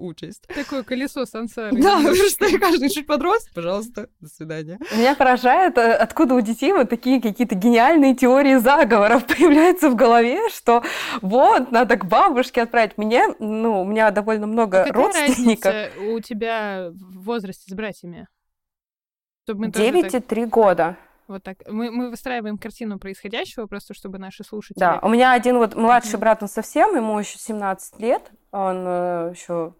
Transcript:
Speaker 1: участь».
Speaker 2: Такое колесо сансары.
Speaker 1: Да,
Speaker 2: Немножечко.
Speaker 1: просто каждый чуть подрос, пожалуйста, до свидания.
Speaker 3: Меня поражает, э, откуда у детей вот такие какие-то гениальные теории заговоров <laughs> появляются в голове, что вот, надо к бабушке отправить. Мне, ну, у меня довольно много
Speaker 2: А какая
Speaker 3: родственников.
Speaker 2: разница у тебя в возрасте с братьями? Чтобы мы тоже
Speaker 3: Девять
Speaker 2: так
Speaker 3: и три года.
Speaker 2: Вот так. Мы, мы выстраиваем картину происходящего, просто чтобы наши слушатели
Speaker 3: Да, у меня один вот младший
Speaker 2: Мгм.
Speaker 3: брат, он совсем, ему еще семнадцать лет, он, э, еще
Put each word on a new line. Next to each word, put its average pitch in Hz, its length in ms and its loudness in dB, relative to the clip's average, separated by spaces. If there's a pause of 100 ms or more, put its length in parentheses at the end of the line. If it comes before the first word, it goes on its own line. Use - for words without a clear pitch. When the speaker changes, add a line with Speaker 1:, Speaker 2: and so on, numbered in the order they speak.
Speaker 1:
участь». 170 420 -16
Speaker 2:
Такое 277 360 -8
колесо 254 420 -8
сансары. 220 460 -12 (100)
Speaker 1:
Да, 381 160 4
Speaker 2:
Немножечко. 359 480 2
Speaker 1:
просто 359 140 2
каждый 320 300 0
чуть 294 180 -6
подрос, 349 480 0
пожалуйста, 202 540 -8 (100)
до 156 100 -20
свидания. 156 480 -14 (180)
Speaker 3:
Меня 254 200 2
поражает, 262 640 2
э, 226 140 4
откуда 240 420 0
у 247 60 2
детей 233 320 -2
вот 277 160 0
такие 247 300 0
какие-то 220 360 -2
гениальные 247 600 4
теории 269 440 4
заговоров 240 680 4
<laughs> - 100 -2
появляются 311 520 4
в 247 60 2
голове, 240 540 4
что 233 340 0 (400)
вот, 262 480 4
надо 233 260 2
к 196 80 -8
бабушке 247 560 2
отправить. 233 360 0
Мне, 220 260 2 (160)
ну, 220 420 -2
у 180 40 -4
меня 214 260 2
довольно 208 360 -2
много 214 340 2
Speaker 2:
А 180 60 2
какая 247 160 2
Speaker 3:
родственников. 254 600 0
Speaker 2:
разница 196 360 -2 (120)
у 226 60 -4
тебя 214 720 -6
в 185 320 -20
возрасте 196 480 -10
с - 40 -14
братьями? 175 520 -12 (1160)
Чтобы 208 220 -8
мы 208 40 -6
тоже 208 140 0
Speaker 3:
Девять 302 260 2
Speaker 2:
так - 40 -2
Speaker 3:
и 247 100 -2
три 226 200 -4
года. 180 520 2 (300)
Speaker 2:
Вот 196 160 -16
так. 190 140 -16 (120)
Мы, 226 220 -8
мы 247 180 -6
выстраиваем 226 480 -10
картину 208 420 -12
происходящего, 208 680 -12
просто 202 260 -16
чтобы 190 240 -16
наши 190 260 -18
слушатели - 360 -16
Speaker 3:
Да, 175 220 0
у 196 80 0
меня 247 240 4
один 247 240 2
вот 226 180 0
младший 233 380 2
Speaker 2:
Мгм. 214 80 -4
Speaker 3:
брат, 220 220 2
он 202 60 -8
совсем, 330 460 -2
ему 220 240 -2
еще - 180 -10
семнадцать 202 600 -8
лет, 240 320 -4 (200)
он, 190 260 -4 (100)
э, 175 480 -4
еще 170 440 -8